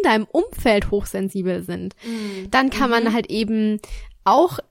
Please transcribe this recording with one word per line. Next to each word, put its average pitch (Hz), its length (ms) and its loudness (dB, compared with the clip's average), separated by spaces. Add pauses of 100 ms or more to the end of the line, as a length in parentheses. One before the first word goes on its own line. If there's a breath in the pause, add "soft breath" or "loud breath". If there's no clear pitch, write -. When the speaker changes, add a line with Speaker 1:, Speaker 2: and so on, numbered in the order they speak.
Speaker 1:
deinem 220 200 4
Umfeld 254 640 0
hochsensibel 190 720 -4
sind, 180 420 -10
Speaker 2:
Mhm. 208 460 -8
Speaker 1:
dann 262 220 2
kann 262 180 0
man 233 140 2
Speaker 2:
Mhm. 226 100 2
Speaker 1:
halt 233 160 0
eben 214 500 0 (440 loud breath)
auch 262 340 4 (140)